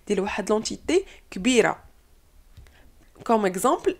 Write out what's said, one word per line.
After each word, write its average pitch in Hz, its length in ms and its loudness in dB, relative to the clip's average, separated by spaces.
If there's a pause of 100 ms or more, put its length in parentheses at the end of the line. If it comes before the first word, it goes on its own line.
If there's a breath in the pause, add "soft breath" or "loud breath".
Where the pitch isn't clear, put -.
ديال 202 120 0
واحد 202 340 -2
l'entité 214 400 -4 (380 loud breath)
كبيرة. 202 520 2 (1400 soft breath)
Comme 220 220 2
exemple, 254 540 0